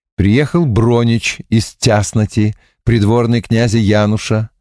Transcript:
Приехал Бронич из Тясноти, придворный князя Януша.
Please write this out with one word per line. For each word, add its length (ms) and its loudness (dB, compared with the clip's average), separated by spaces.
Приехал 480 2
Бронич 840 0
из 280 -2
Тясноти, 800 0
придворный 560 0
князя 380 0
Януша. 720 0